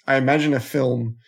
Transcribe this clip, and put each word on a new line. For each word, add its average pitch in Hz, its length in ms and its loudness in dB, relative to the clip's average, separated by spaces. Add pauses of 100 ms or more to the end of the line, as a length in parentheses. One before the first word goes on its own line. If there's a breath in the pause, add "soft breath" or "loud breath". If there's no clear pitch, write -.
I 135 100 2
imagine 143 380 2
a 127 60 0
film 123 560 -4 (100)